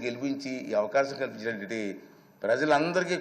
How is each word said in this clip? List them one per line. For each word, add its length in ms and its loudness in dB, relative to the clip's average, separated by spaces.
గెలిపించి 480 -4
ఈ 120 -4
అవకాశం 420 2
కల్పించినటువంటి 580 -4
ప్రజలందరికీ 760 4